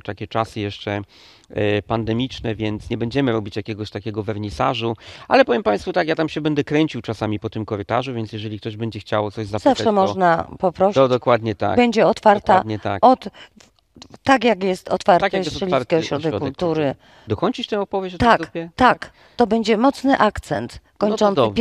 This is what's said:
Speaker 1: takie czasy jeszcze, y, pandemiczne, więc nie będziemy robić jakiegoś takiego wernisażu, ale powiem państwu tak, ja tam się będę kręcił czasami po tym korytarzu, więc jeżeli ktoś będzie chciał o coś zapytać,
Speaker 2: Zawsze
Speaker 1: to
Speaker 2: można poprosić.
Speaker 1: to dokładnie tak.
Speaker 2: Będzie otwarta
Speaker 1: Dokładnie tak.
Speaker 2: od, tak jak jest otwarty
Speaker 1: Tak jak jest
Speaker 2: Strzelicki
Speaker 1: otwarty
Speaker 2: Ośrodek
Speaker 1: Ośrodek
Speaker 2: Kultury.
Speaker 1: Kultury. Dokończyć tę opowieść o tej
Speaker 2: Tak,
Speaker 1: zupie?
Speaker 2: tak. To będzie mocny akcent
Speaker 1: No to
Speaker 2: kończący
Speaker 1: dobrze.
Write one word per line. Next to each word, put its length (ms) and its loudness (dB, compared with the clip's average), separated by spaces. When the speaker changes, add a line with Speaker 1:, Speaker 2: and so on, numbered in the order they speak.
Speaker 1:
takie 240 -10
czasy 320 -4
jeszcze, 420 -6
y, 300 0
pandemiczne, 680 -4
więc 340 -6
nie 80 -4
będziemy 340 -2
robić 240 -4
jakiegoś 340 -8
takiego 340 -8
wernisażu, 720 -4
ale 180 4
powiem 180 0
państwu 300 -2
tak, 140 0
ja 80 0
tam 140 -2
się 120 -6
będę 220 0
kręcił 380 0
czasami 380 -4
po 100 -6
tym 160 -6
korytarzu, 480 -2
więc 200 -6
jeżeli 260 -8
ktoś 180 -10
będzie 220 -6
chciał 260 0
o 60 -4
coś 160 -8
zapytać, 240 -4
Speaker 2:
Zawsze 120 0
Speaker 1:
to 80 2
Speaker 2:
można 560 2
poprosić. 360 2
Speaker 1:
to 120 6
dokładnie 480 2
tak. 200 -2
Speaker 2:
Będzie 320 4
otwarta 460 4
Speaker 1:
Dokładnie 260 2
tak. 260 0
Speaker 2:
od, 240 4
tak 200 4
jak 200 2
jest 260 -2
otwarty 320 4
Speaker 1:
Tak 120 -2
jak 120 0
jest 100 -6
Speaker 2:
Strzelicki 200 -2
Speaker 1:
otwarty 220 0
Speaker 2:
Ośrodek 360 -2
Speaker 1:
Ośrodek 60 -2
Speaker 2:
Kultury. 280 -2
Speaker 1:
Kultury. 100 -2
Dokończyć 400 -2
tę 140 -2
opowieść 340 -6
o 20 -12
tej 120 4
Speaker 2:
Tak, 160 -2
Speaker 1:
zupie? 300 -10
Speaker 2:
tak. 360 2
To 120 2
będzie 300 2
mocny 400 2
akcent 560 -2
Speaker 1:
No 60 -18
to 80 2
Speaker 2:
kończący 280 2
Speaker 1:
dobrze. 260 2